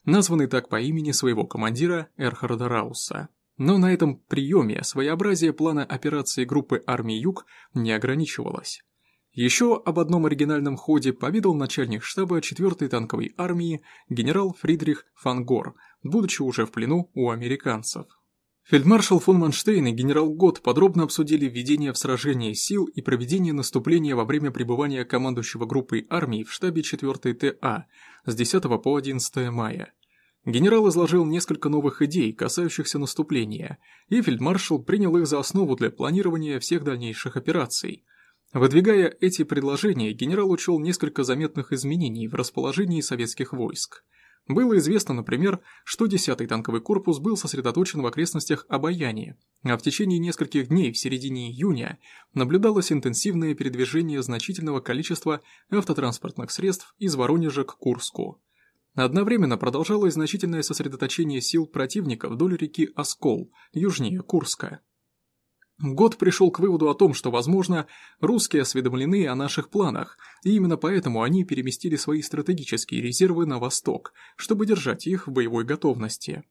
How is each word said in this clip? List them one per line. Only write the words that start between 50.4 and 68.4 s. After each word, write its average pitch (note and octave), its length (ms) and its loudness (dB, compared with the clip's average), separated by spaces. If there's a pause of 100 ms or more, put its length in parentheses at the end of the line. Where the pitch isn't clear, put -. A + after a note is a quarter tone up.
дней D3+ 240 4
в - 40 -6
середине C3 540 -6
июня B2+ 480 -2 (340)
наблюдалось F#3 580 2
интенсивное D3+ 640 0
передвижение C3+ 680 -2
значительного C#3 580 -4
количества D3+ 640 -4 (280)
автотранспортных C#3 800 -2
средств - 460 -4
из F3+ 200 -2
Воронежа C#3 480 0
к - 120 -16
Курску. - 640 -4 (540)
Одновременно D#3 640 2
продолжалось D#3+ 560 0
значительное D#3+ 480 -2
сосредоточение C#3 800 -4
сил D#3+ 260 0
противника C3+ 640 -4
вдоль E3 280 0
реки D#3 400 -2
Оскол, A#2+ 560 -2 (200)
южнее E3 500 -2
Курска. - 580 -4 (1000)
Гот D3+ 360 4
пришел F3+ 340 4
к - 80 -6
выводу E3 320 4
о C#3+ 60 2
том, E3+ 180 6
что, B2 160 -4
возможно, E3 560 2 (320)
русские D#3+ 440 2